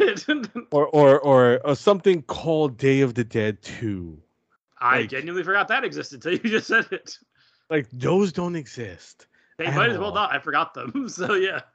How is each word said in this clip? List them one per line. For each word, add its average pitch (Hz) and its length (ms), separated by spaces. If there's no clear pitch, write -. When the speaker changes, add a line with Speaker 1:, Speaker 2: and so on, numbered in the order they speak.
Speaker 1:
it. 208 280
<laughs> 269 440
Speaker 2:
or, 143 160
or, 147 320
or, 127 440
or 143 120
something 190 460
called 156 540
Day 135 260
of 123 120
the 120 80
Dead 107 400
two. 87 580
Speaker 1:
I 127 220
Speaker 2:
Like 107 80
Speaker 1:
genuinely 170 340
forgot 196 240
that 247 160
existed 147 320
until 151 160
you 202 180
just 208 160
said 226 240
it. - 260
Speaker 2:
Like, 151 220
those 160 400
don't 175 240
exist 117 720
Speaker 1:
They 160 100
Speaker 2:
at 135 100
Speaker 1:
might 220 140
as 190 80
well 196 100
Speaker 2:
all. 190 60
Speaker 1:
not. 202 180
I 139 80
forgot 151 340
them. 165 340
<laughs> - 0
So, 180 260
yeah. 185 260